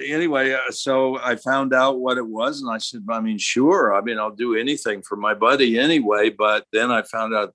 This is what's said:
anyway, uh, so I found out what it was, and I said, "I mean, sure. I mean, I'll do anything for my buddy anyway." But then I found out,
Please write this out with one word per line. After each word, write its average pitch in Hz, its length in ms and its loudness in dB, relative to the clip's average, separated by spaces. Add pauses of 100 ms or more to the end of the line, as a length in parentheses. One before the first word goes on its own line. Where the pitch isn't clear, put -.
anyway, 143 460 0
uh, 131 200 -2
so 131 480 0
I 120 180 -2
found 135 360 -2
out 131 260 4
what 127 180 0
it 123 100 -4
was, 123 340 -4
and 127 80 -8
I 110 100 -4
said, 107 300 -12
"I 113 120 -4
mean, 110 160 -2
sure. 131 580 2
I 101 60 0
mean, 113 180 -4
I'll 107 160 -6
do 117 220 -2
anything 117 440 -4
for 101 140 -10
my 104 180 0
buddy 117 460 4
anyway." 113 500 2
But 107 440 0
then 117 180 2
I 110 120 0
found 113 300 -6
out, 104 220 -2